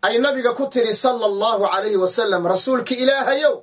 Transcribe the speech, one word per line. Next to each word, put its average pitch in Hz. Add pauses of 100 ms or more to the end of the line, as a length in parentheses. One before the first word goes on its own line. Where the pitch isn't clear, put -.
ay 220
nabiga 262
ku 269
tiri 226
sallallahu 214
alayhi 202
wa 185
sallam, 185
"Rasuulki 247
Ilaahayow" 269